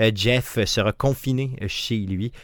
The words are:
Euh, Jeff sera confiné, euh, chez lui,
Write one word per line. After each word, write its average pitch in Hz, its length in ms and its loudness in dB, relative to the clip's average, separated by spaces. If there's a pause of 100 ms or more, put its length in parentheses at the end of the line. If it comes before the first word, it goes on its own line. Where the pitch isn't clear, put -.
Euh, 113 140 6
Jeff 120 520 2
sera 107 260 2
confiné, 131 680 -2
euh, 104 60 -2
chez - 280 -4
lui, 98 360 -4 (120)